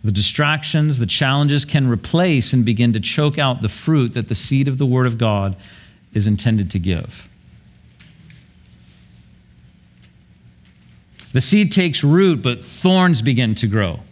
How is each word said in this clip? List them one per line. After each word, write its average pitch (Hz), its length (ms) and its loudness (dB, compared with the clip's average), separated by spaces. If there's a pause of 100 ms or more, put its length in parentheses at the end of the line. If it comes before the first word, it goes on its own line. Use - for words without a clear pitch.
the 107 80 0
distractions, 151 840 0
the 117 80 0
challenges 143 580 0
can 139 240 0
replace 147 640 0
and 123 140 2
begin 117 260 2
to 110 80 0
choke 147 380 -2
out 127 240 -2
the 110 80 -2
fruit 143 460 -2
that 120 120 -6
the 113 80 -4
seed 139 320 -2
of 135 100 -4
the 139 80 -2
Word 127 220 2
of 113 100 -4
God 101 380 0 (580)
is 104 140 0
intended 104 440 0
to 98 80 -4
give. 85 500 -6 (4000)
The 127 80 0
seed 202 320 2
takes 175 320 0
root, 165 380 4
but 120 240 -4
thorns 185 560 2
begin 117 340 0
to 113 120 -2
grow. 98 340 -2 (100)